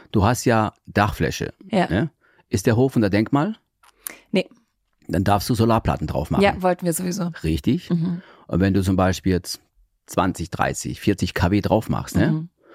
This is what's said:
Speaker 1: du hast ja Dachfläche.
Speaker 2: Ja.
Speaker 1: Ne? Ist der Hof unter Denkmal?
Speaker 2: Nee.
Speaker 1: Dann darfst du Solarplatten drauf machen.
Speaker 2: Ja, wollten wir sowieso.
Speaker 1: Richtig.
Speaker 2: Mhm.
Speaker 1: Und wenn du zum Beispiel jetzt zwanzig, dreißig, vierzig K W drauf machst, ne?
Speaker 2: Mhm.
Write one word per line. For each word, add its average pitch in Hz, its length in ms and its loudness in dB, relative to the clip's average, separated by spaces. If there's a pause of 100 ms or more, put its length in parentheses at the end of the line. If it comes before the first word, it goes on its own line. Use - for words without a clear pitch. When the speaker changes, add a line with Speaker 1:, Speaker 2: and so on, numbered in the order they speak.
(120)
Speaker 1:
du 101 120 4
hast 120 200 2
ja 110 300 2 (120)
Dachfläche. - 680 -2 (160)
Speaker 2:
Ja. 196 180 0
Speaker 1:
Ne? 127 220 0 (400)
Ist - 160 -2
der 113 100 4
Hof 131 200 2
unter 107 120 2
Denkmal? 143 480 0 (760)
Speaker 2:
Nee. - 180 -2 (580)
Speaker 1:
Dann 90 180 0
darfst 101 240 0
du 127 60 2
Solarplatten 113 520 2
drauf - 240 -4
machen. 196 120 2
Speaker 2:
Ja, 196 180 2
wollten 180 240 0
wir 170 80 0
sowieso. 175 380 -4 (140)
Speaker 1:
Richtig. 82 440 0
Speaker 2:
Mhm. 160 320 -2 (260)
Speaker 1:
Und - 140 0
wenn 95 140 2
du 98 80 2
zum 95 140 2
Beispiel 92 360 0
jetzt - 280 -4 (460)
zwanzig, 90 440 -2
dreißig, - 500 -6
vierzig 98 340 0
K 87 160 2
W 101 100 2
drauf - 280 0
machst, - 280 -4
ne? 160 160 2
Speaker 2:
Mhm. 160 160 -4 (260)